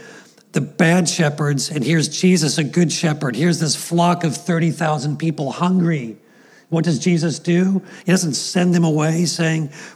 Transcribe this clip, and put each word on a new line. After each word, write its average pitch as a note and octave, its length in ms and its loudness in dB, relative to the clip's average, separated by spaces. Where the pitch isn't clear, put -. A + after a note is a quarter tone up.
the D3 80 0
bad E3 480 2
shepherds, D3 600 0
and D3+ 140 -4
here's D#3 240 2
Jesus, F3 500 2
a D#3+ 60 0
good D#3+ 280 2
shepherd. D3 440 -2
Here's E3 240 0
this D#3 160 -2
flock E3+ 480 0
of D3+ 120 -2
thirty E3+ 360 0
thousand D3+ 460 -2
people D3+ 340 -4
hungry. E3 640 0
What D#3+ 160 0
does D#3+ 140 0
Jesus E3+ 380 0
do? F#3 440 2
He E3+ 60 0
doesn't F3 240 2
send F3+ 380 0
them E3+ 120 4
away D#3+ 400 0
saying, D#3+ 440 -2